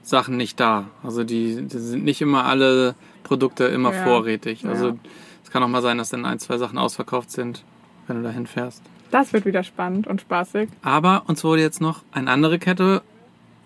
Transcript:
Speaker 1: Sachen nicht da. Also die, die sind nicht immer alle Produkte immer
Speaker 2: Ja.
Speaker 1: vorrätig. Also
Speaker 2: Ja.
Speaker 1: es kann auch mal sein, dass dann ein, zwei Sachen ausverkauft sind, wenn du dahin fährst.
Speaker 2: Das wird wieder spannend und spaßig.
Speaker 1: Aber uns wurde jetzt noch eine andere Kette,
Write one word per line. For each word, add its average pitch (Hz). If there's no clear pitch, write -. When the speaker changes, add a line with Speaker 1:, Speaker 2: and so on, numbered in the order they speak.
Speaker 1:
Sachen 127
nicht 123
da. 110
Also 117
die, 117
die 131
sind 117
nicht 147
immer 143
alle 131
Produkte 131
immer 123
Speaker 2:
Ja. -
Speaker 1:
vorrätig. 113
Also 120
Speaker 2:
Ja. 120
Speaker 1:
es -
kann 127
auch 123
mal 123
sein, 120
dass 113
dann 123
ein, 120
zwei 123
Sachen 123
ausverkauft 123
sind, 120
wenn 120
du 117
dahin 117
fährst. 123
Speaker 2:
Das 262
wird 208
wieder 190
spannend 185
und 185
spaßig. 196
Speaker 1:
Aber 160
uns 160
wurde 160
jetzt 156
noch 160
eine 131
andere 156
Kette, 185